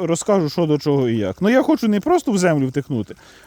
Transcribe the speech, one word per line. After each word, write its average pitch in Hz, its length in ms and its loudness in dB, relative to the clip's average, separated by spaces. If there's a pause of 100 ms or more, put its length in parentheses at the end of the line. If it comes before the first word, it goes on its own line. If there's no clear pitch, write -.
розкажу, 170 460 0
що 170 180 -2
до 151 120 2
чого 139 300 0
і 117 80 0
як. 101 240 -2
Ну, 196 100 2
я 262 120 4
хочу 254 260 0
не 208 120 0
просто 311 320 0
в 196 60 0
землю 156 280 0
втикнути, 131 480 -6 (320)